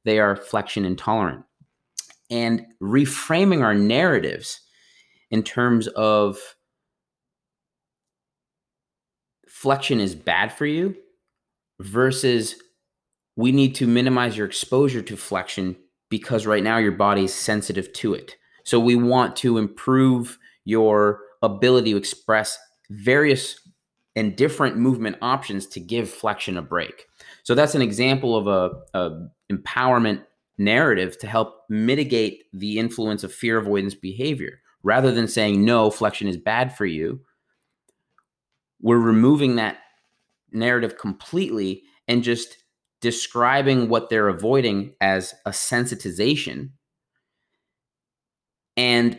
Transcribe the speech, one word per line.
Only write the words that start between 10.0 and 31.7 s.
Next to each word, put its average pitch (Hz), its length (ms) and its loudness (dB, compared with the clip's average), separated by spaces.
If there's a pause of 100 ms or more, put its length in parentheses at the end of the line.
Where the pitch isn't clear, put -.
bad 85 380 -2
for 147 120 -6
you 170 300 -2 (880)
versus 123 760 0 (840)
we 123 140 2
need 135 200 4
to 135 140 -2
minimize 123 480 2
your 104 100 -4
exposure 127 560 0
to 107 140 -12
flexion 92 580 -6 (360)
because 110 360 -4
right 107 160 2
now 110 160 0
your 107 140 2
body 101 320 2
is 95 100 -2
sensitive 101 600 -4
to 104 200 -2
it. - 220 -10 (300)
So 120 160 2
we 120 160 6
want 120 400 2
to 120 200 2
improve 127 800 0 (280)
your 104 560 4 (200)
ability 113 500 2
to 101 60 2
express - 600 -2 (320)
various 127 680 0 (600)
and 104 180 0
different 139 400 0
movement 117 460 0
options 117 460 -4
to - 120 -16
give 104 300 -6
flexion 101 480 -6
a 87 40 -8
break. 85 440 -6 (380)
So 120 120 0
that's 147 200 2
an 139 60 2
example 123 540 0
of 101 120 0
a, 92 240 2 (220)
a 85 360 -6 (200)
empowerment 117 720 0 (360)
narrative 104 640 2
to 110 80 -12
help 110 420 -2
mitigate 113 800 0